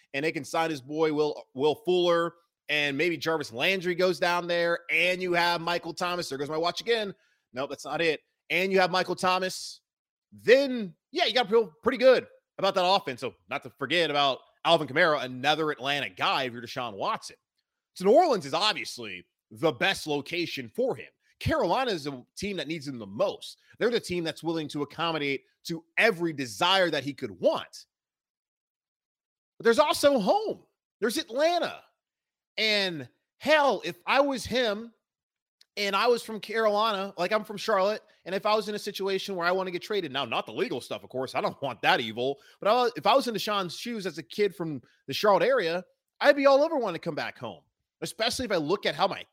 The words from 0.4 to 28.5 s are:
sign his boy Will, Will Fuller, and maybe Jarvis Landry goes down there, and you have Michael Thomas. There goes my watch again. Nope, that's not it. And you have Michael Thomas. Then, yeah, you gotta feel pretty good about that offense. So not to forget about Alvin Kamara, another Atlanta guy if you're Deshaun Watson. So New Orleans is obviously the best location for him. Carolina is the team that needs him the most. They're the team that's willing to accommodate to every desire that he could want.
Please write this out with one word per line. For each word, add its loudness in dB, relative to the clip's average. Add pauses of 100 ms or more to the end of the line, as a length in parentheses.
sign -2
his -6
boy 0
Will, -2 (100)
Will 2
Fuller, 2 (340)
and 0
maybe 0
Jarvis -4
Landry 0
goes 2
down 0
there, 0 (120)
and 2
you -2
have 2
Michael -4
Thomas. -4
There -6
goes -6
my -4
watch -2
again. -2 (400)
Nope, -6
that's -10
not -6
it. 0 (280)
And 0
you 4
have 4
Michael 0
Thomas. -2 (520)
Then, 2 (160)
yeah, -2
you -2
gotta 2
feel 2 (100)
pretty 0
good 6 (300)
about 2
that 4
offense. 2
So -6 (140)
not -8
to -14
forget 0
about 2 (260)
Alvin 4
Kamara, 2
another 0
Atlanta -2
guy 0
if -4
you're -12
Deshaun -8
Watson. -6 (580)
So -8
New 8
Orleans 6
is -4
obviously -4 (260)
the 0
best 0
location -4
for -2
him. -12 (320)
Carolina 0
is -4
the -8 (140)
team -6
that -6
needs -6
him -10
the -10
most. -6 (220)
They're 0
the 0
team -4
that's -6
willing -4
to -6
accommodate -4 (200)
to -8 (140)
every 0
desire 2
that 0
he -6
could -8
want. -2 (1700)